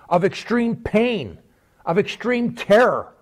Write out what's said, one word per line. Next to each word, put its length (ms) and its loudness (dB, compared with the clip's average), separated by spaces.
of 140 2
extreme 520 -2
pain, 640 -2
of 120 -2
extreme 580 -2
terror. 680 2